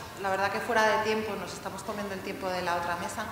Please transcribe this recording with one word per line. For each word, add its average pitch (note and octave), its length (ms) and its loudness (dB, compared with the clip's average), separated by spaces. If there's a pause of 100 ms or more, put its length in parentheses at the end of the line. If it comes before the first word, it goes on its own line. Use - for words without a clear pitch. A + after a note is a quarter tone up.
(220)
la G3 80 0
verdad G3 200 2
que G#3+ 80 -2
fuera A3 400 4
de G#3+ 60 2
tiempo, G#3+ 340 0
nos F3+ 140 -6
estamos - 320 -8
comiendo G3+ 300 -4
el F#3+ 60 -6
tiempo F#3+ 280 -4
de F3+ 140 0
la F3 140 2
otra F3 200 0
mesa. G#3 360 -4